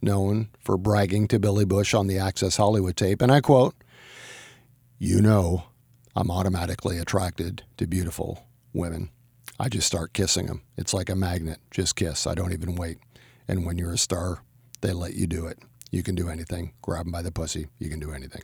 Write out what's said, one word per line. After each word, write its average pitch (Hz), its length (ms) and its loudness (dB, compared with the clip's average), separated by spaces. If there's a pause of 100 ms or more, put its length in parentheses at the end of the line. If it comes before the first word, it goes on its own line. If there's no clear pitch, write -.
known 101 480 2 (100)
for 98 180 0
bragging 101 520 4
to 113 100 4
Billy 101 260 4
Bush 98 280 2
on 101 140 4
the 95 100 2
Access 95 400 0
Hollywood 101 380 4
tape, 98 260 2
and 127 100 6
I 143 100 8
quote, 131 340 6 (1200)
You 92 220 2
know, 95 420 6 (520)
I'm 92 160 0
automatically 90 640 -2
attracted 87 680 -4 (140)
to - 100 -4
beautiful 85 580 -4 (280)
women. 85 360 -4 (500)
I 117 100 -2
just 101 180 -2
start - 260 -2
kissing 90 360 0
em. - 120 -8 (160)
It's - 160 -4
like 92 160 -2
a 92 60 -2
magnet. 87 440 -2 (100)
Just - 260 -2
kiss. 82 300 -2
I 85 100 -2
don't 90 180 -2
even 85 220 -4
wait. 87 220 -6 (500)
And 92 180 -2
when 85 120 -4
you're 85 160 -4
a - 40 -4
star, 90 460 -2 (380)
they 98 100 -2
let 87 220 -4
you 95 140 -2
do 85 180 -2
it. - 140 -10 (320)
You 92 120 -2
can 92 120 -2
do 87 140 -2
anything. 82 520 -8
Grab 85 240 -4
em 85 60 -8
by 85 100 -6
the 90 100 -6
pussy. 80 360 -6 (120)
You 80 100 -8
can 78 100 -8
do 76 120 -8
anything. 67 320 -12